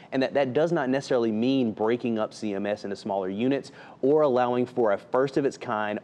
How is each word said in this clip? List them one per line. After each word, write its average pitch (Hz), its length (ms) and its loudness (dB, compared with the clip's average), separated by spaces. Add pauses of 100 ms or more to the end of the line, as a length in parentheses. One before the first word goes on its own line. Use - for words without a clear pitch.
(120)
and 135 100 0
that - 120 -2
that 135 180 0
does 160 200 2
not 139 180 0
necessarily 127 420 0
mean 120 400 0
breaking 117 460 0
up 107 160 -4
C 107 180 -6
M 98 140 -4
S 104 180 -4
into 98 120 -8
smaller 98 340 -4
units 123 420 -2 (300)
or 151 200 4
allowing 123 440 2
for 120 260 2
a 98 60 0
first 135 400 0
of 139 80 2
its 120 100 -4
kind 107 480 -4